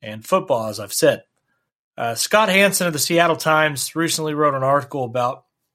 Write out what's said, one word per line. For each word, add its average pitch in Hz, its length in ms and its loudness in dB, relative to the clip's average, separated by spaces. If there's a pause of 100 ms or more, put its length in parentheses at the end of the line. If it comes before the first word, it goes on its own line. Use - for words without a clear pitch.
and 107 240 -14
football, 131 440 0
as 104 120 -8
I've 101 140 -10
said. 139 300 2 (760)
Uh, 117 160 -4
Scott 208 340 2
Hansen 190 380 2
of 160 80 -2
the 147 40 -4
Seattle 170 380 2
Times 156 580 0
recently 160 380 -4
wrote 147 220 0
an 131 80 -4
article 139 420 0
about, 123 400 -4 (300)